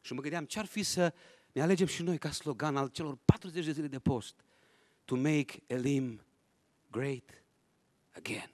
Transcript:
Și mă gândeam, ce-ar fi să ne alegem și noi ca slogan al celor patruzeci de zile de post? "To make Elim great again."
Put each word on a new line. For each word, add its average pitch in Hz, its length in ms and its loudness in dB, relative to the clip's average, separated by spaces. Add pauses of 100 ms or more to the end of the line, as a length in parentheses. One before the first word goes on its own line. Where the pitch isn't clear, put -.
Și - 120 -12
mă 131 80 -6
gândeam, 151 240 -4
ce-ar 214 200 -6
fi 208 180 -4
să 175 300 2 (380)
ne 131 100 0
alegem 175 260 6
și - 160 -4
noi 170 140 0
ca 151 140 -4
slogan 143 460 -2
al 139 100 0
celor 139 380 -6
patruzeci 170 400 4
de 156 60 0
zile 147 160 -2
de 135 120 -6
post? 123 360 0 (680)
"To 127 100 0
make 147 520 0
Elim 127 540 0 (720)
great 131 520 -6 (720)
again." - 380 -8